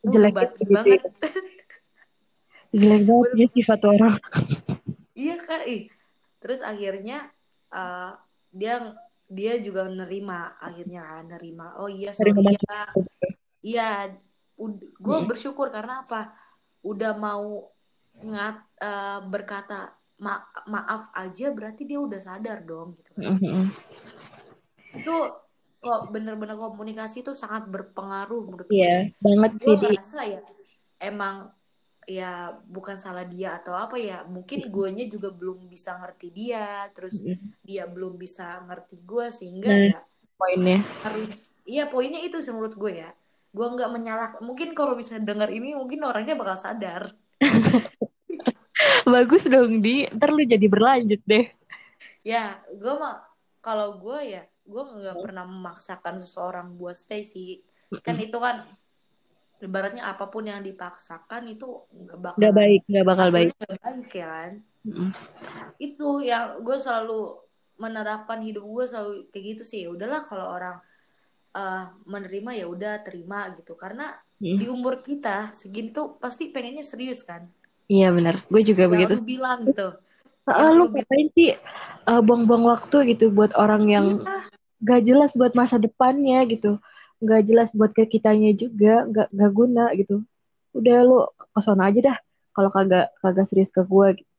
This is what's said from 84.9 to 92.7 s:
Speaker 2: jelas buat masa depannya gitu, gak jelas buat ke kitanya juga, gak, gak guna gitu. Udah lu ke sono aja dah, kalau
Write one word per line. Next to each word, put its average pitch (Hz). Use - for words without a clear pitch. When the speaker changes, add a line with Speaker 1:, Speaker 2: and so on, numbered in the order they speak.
Speaker 2:
jelas 285
buat 247
masa 247
depannya 262
gitu, 214
gak 220
jelas 226
buat 214
ke 226
kitanya 214
juga, 214
gak, 214
gak 208
guna 240
gitu. 202
Udah 240
lu 254
ke 214
sono 190
aja 208
dah, 247
kalau 196